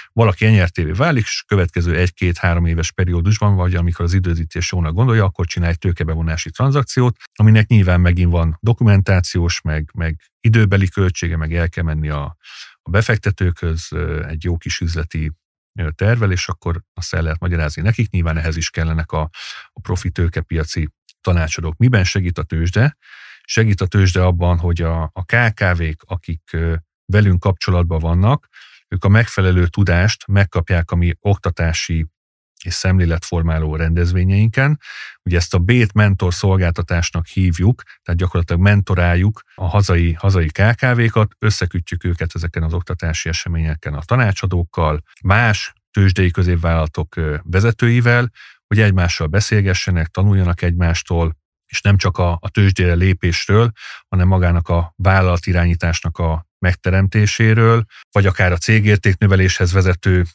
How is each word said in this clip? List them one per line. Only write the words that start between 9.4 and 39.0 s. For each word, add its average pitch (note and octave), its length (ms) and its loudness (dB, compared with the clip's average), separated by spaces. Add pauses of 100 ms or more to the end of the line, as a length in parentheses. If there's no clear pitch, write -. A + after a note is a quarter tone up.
meg, D#2 320 -6
meg E2 280 -6 (180)
időbeli G2+ 480 2
költsége, F2+ 500 -2
meg D#2 160 -4
el E2+ 160 -2
kell F2 140 -6
menni D#2 260 -4
a, D2 280 -8 (440)
a - 80 -16
befektetőkhöz, F2 1000 -2
ö, D#2 380 -6
egy D#2 160 -10
jó E2+ 140 -4
kis - 220 -8
üzleti, D#2+ 520 -4 (480)
ö, D#2+ 120 -2
tervvel, A2 400 0
és F2+ 160 -4
akkor E2+ 340 -6 (120)
azt - 200 -10
el E2 80 -2
lehet D#2 180 -4
magyarázni D#2+ 420 -4
nekik. A2 280 0
Nyilván E2 280 -2
ehhez D#2 200 -4
is D#2+ 120 -6
kellenek D#2+ 420 -4
a, D#2 180 -4 (420)
a - 100 -20
profi - 280 -6
tőkepiaci D#2+ 800 -4 (320)
tanácsadók. E2 560 -2
Miben A#2+ 260 2
segít F2 340 -2
a D#2+ 60 -6
tőzsde? F2 540 -2 (520)
Segít A2 320 0
a F#2 60 -2
tőzsde F#2 360 2
abban, F2 340 2
hogy E2+ 240 -2
a, E2 200 -2 (120)
a F2 120 -10
K A#2 280 0
K F2+ 240 0
V-k, D#2+ 280 -6
akik, E2+ 360 -8 (100)
ö, E2 240 -2 (300)
velünk F#2+ 340 2
kapcsolatban F2 600 0
vannak, F2 480 0 (400)
ők F#2+ 160 -6
a F#2+ 40 0
megfelelő F#2+ 600 2
tudást F#2 600 0
megkapják F#2 640 0
a F2 40 -2
mi E2+ 240 0
oktatási E2 880 -2 (560)
és F2 100 -8
szemléletformáló E2 1040 0
rendezvényeinken. F#2 1040 2 (440)
Ugye E2+ 140 0
ezt - 160 -2
a F#2+ 40 2
Bét G#2+ 360 2
Mentor F#2+ 400 2
szolgáltatásnak F2 920 -2
hívjuk, F#2 560 0
tehát - 360 -6
gyakorlatilag E2+ 420 0
mentoráljuk F#2+ 800 2 (140)